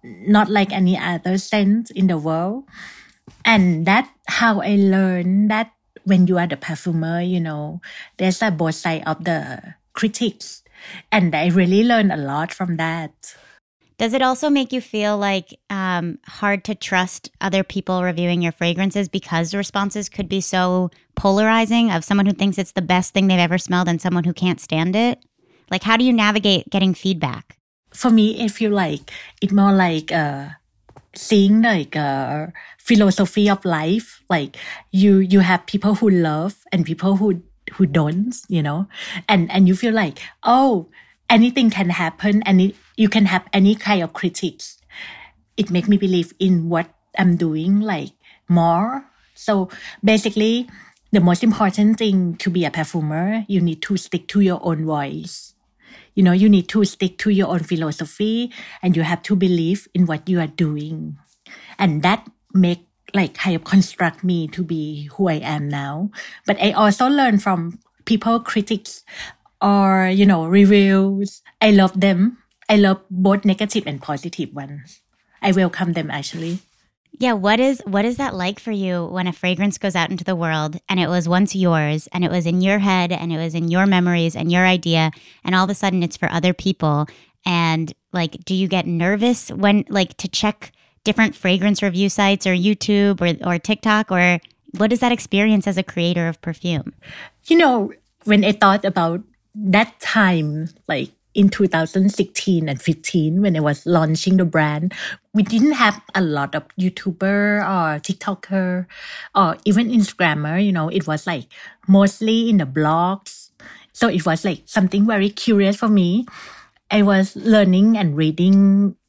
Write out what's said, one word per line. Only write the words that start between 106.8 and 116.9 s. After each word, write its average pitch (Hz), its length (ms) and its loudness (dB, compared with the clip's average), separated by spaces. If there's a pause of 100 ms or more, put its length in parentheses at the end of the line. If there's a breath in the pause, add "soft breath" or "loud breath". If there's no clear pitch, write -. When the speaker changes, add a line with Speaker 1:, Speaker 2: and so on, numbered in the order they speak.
Speaker 1:
YouTuber 196 800 -2
or 165 400 -2
TikToker 185 840 -4 (480 loud breath)
or 185 220 2 (100)
even 214 240 2
Instagrammer, 175 720 0
you 196 80 0
know, 160 160 -2
it 170 180 -4
was, 151 200 -4
like, 156 180 -6 (420 loud breath)
mostly 220 640 4
in 220 80 4
the 170 80 2
blogs. 160 840 -2 (420 loud breath)
So - 160 0
it 180 160 -2
was, 165 220 -2
like, 175 180 -6
something 202 420 0
very 208 220 0
curious 202 480 0
for 233 120 -2
me. 202 380 2 (640 loud breath)